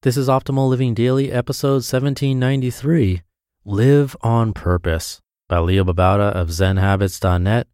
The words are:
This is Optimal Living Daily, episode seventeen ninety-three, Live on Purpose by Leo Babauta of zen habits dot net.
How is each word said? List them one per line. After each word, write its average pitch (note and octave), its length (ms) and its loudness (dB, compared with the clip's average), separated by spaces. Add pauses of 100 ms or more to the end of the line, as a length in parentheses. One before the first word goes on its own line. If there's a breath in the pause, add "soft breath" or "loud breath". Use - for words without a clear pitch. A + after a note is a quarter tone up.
This B2+ 160 0
is C3 120 -2
Optimal C3+ 400 0
Living B2+ 240 0
Daily, B2+ 380 0
episode C3+ 520 -2
seventeen C3+ 540 -2
ninety-three, B2+ 840 0 (400)
Live C3+ 580 2
on A2+ 320 0
Purpose F2 680 -4 (300)
by F2 80 0
Leo F2+ 260 2
Babauta F#2 480 2
of F2 200 -4
zen F#2+ 260 0
habits G2 420 0
dot F2+ 220 0
net. G#2 320 0